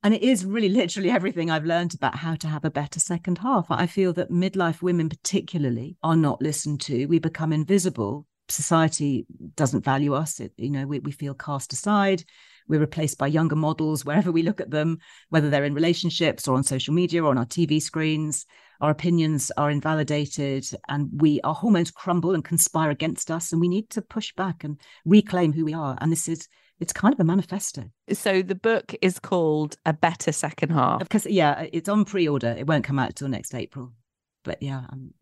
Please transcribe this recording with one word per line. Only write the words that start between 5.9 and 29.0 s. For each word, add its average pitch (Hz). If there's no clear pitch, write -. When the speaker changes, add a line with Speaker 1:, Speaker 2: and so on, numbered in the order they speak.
Speaker 1:
are 165
not 151
listened 147
to. 135
We 165
become 160
invisible. 151
Society 156
doesn't 135
value 143
us. 147
It, -
you 120
know, 139
we, 143
we 143
feel 139
cast 139
aside. 196
We're 156
replaced 151
by 139
younger 156
models 156
wherever 151
we 165
look 170
at 185
them, 156
whether 151
they're 143
in 143
relationships 165
or 131
on 135
social 135
media 170
or 151
on 127
our 117
T -
V 156
screens. 156
Our 151
opinions 156
are 147
invalidated 147
and 143
we, 147
our 156
hormones 175
crumble 180
and 156
conspire 160
against -
us. 165
And 165
we 175
need 196
to 208
push -
back 180
and 147
reclaim 180
who 160
we 151
are. 147
And 156
this 160
is, 160
it's -
kind 220
of -
a 180
manifesto. 175
Speaker 2:
So 190
the 185
book 226